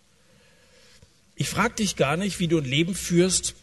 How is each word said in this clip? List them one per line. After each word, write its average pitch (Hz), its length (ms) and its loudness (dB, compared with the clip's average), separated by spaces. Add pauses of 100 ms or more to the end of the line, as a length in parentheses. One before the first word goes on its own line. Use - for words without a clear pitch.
(1400)
Ich - 140 -4
frag 214 260 0
dich 202 220 -2
gar 143 180 2
nicht, 185 240 -4
wie 175 80 2
du 165 100 2
ein 151 60 0
Leben 156 320 0
führst, 180 680 0